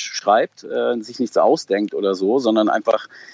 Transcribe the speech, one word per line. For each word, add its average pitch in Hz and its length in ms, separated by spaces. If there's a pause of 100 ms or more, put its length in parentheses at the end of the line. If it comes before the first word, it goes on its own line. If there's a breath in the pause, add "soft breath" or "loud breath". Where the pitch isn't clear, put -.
(140)
schreibt, - 500
äh, 120 360
sich 113 200
nichts 120 160
ausdenkt 104 580
oder 98 200
so, 95 240
sondern 110 300
einfach 110 400 (260 loud breath)